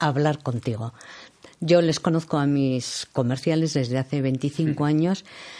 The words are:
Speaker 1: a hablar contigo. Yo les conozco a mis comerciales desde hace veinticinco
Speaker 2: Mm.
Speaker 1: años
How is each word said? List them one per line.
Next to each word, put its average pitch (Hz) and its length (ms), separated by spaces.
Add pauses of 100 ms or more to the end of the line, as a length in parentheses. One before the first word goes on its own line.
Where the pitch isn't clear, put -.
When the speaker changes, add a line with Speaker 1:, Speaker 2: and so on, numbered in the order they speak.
Speaker 1:
a 156 80
hablar 147 340
contigo. 117 500 (680)
Yo 175 200
les 160 200
conozco 165 380
a 143 80
mis 135 680
comerciales 151 640
desde 127 240
hace 135 220
veinticinco 147 640
Speaker 2:
Mm. 147 60
Speaker 1:
años 165 360 (360)